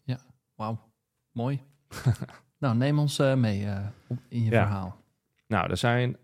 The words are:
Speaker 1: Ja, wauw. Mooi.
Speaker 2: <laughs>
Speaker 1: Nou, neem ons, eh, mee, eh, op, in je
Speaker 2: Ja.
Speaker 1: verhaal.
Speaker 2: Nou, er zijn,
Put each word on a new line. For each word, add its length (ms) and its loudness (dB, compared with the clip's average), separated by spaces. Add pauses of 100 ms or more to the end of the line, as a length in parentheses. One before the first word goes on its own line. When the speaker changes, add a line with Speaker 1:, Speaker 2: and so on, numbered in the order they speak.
Speaker 1:
Ja, 160 -6 (360)
wauw. 360 -8 (400)
Mooi. 300 -4 (260)
Speaker 2:
<laughs> 180 -8 (540)
Speaker 1:
Nou, 160 2
neem 240 2
ons, 200 0
eh, 160 4
mee, 300 2
eh, 220 -4 (200)
op, 100 -6 (120)
in 140 -2
je 80 2
Speaker 2:
Ja. 140 6
Speaker 1:
verhaal. 360 -4 (460)
Speaker 2:
Nou, 220 0
er 80 -2
zijn, 460 2